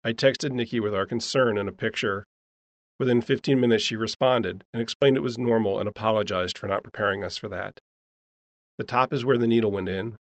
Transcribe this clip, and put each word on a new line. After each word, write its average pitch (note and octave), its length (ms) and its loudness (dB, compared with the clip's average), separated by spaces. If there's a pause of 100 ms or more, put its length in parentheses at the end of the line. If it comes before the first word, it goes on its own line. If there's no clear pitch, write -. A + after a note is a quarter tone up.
I A#2 80 -2
texted C3+ 400 2
Nikki A#2+ 280 -2
with G#2 140 0
our G2 120 0
concern A#2+ 520 0
and G2+ 120 -2
a F#2 40 -10
picture. G#2 520 -4 (760)
Within B2 220 2
fifteen C#3 380 0
minutes, A#2 240 4
she - 120 -4
responded A2 680 0 (100)
and A#2 80 -4
explained C3+ 340 2
it - 60 0
was A#2+ 160 -4
normal A2+ 420 2
and G#2 80 -2
apologized G#2 720 -2
for - 100 -8
not G2 160 -2
preparing G2+ 400 -2
us F#2 140 -8
for - 100 -10
that. G2 320 -8 (960)
"The - 60 -6
top B2+ 300 0
is C3 100 -2
where B2+ 140 4
the A#2+ 100 2
needle A2+ 240 4
went F#2+ 180 -4
in. G2+ 280 -6 (100)